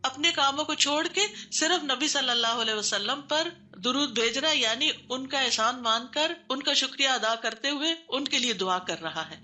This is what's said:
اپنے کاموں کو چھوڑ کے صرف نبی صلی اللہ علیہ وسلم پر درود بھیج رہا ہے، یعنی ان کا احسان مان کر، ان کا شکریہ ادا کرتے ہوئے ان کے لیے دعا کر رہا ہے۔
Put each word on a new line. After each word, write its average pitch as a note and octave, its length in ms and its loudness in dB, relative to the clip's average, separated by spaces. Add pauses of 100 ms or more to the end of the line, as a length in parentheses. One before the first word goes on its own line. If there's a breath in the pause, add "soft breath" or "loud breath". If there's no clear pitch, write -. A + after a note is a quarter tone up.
اپنے D4 300 2
کاموں D4 340 2
کو D#4 80 -2
چھوڑ D4 340 2
کے F#4+ 140 0 (300 loud breath)
صرف D#4+ 320 2
نبی C#4 240 0
صلی C4 220 0
اللہ A#3 180 2
علیہ A3+ 260 0
وسلم G#3+ 480 -2
پر D#4 260 0 (360)
درود C4 280 0
بھیج A#3 260 0
رہا D4 120 0
ہے، D4+ 80 2
یعنی B3 320 2 (200)
ان C4 180 -4
کا C#4 120 -2
احسان A#3+ 440 2
مان A#3 300 2
کر، D#4 180 0 (180)
ان C4 140 -2
کا C#4+ 100 2
شکریہ C#4 340 2
ادا A3+ 280 2
کرتے A3+ 340 -4
ہوئے D4+ 260 -2 (140)
ان C4+ 160 -2
کے C4 140 0
لیے B3 140 0
دعا F#3 260 0
کر F3 220 -6
رہا D#3+ 280 -6
ہے۔ D#3+ 140 -14